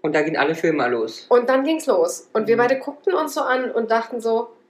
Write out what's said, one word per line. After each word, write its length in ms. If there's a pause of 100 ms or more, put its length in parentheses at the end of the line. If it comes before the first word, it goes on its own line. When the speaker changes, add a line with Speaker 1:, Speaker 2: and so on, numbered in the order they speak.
Speaker 1:
Und 120
da 80
gehen 140
alle 180
Filme 340
los. 400
Speaker 2:
Und 200
dann 160
ging's 220
los. 460
Und 140
wir 100
Speaker 1:
Mhm. 40
Speaker 2:
beide 180
guckten 360
uns 200
so 80
an 280
und 200
dachten 300
so 280 (220)